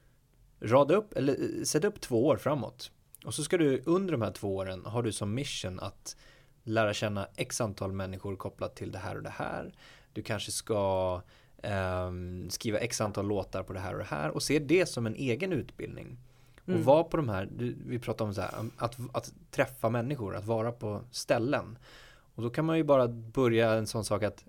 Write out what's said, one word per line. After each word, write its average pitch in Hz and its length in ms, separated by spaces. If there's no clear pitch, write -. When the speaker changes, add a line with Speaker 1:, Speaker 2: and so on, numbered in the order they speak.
Speaker 1:
rada 139 360
upp, 208 180
eller, 135 200
eh, - 300
sätt - 220
upp 208 160
två 120 240
år 139 120
framåt. 131 540
Och 120 80
så 151 100
ska 180 140
du 135 280
under 180 260
de 131 100
här 101 100
två 98 240
åren, 95 300
har 117 180
du 107 80
som 101 220
mission 113 460
att - 380
lära 110 300
känna 104 420
x - 260
antal 98 300
människor 95 440
kopplat - 400
till 98 160
det 98 80
här 98 180
och - 60
det 147 60
här. - 440
Du - 80
kanske 104 300
ska, 95 680
ehm, 90 840
skriva 107 300
x - 220
antal 101 260
låtar 95 360
på - 100
det 92 60
här 95 140
och 101 60
det 98 60
här. 151 260
Och 147 120
se 143 160
det 160 260
som 117 200
en 110 100
egen 143 380
utbildning. - 640
Speaker 2:
Mm. 185 120
Speaker 1:
Och 117 60
vara 147 180
på 170 140
de 143 120
här, 98 280
du, 120 280
vi 123 140
pratar 117 260
om 101 80
så 101 80
här, - 100
att, 120 180
att - 200
träffa - 380
människor, 117 460
att 98 100
vara 113 260
på 107 300
ställen. 120 680
Och 113 80
då 120 60
kan 156 160
man 160 120
ju 160 60
bara 135 240
börja 113 680
en 110 140
sån 107 180
sak 104 180
att, - 260